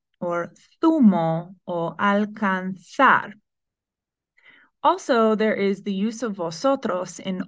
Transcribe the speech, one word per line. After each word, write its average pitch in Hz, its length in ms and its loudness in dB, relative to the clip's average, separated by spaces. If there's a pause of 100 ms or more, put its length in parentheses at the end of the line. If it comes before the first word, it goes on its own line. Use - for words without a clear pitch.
(200)
or 170 320 -6 (280)
zumo 180 760 2 (100)
or 165 300 -6
alcanzar. 202 1400 0 (1500)
Also, 254 500 2
there 214 220 0
is 196 260 -2
the 208 100 -6
use 220 300 -4
of 214 140 -4
vosotros 185 840 -4
in 190 300 -6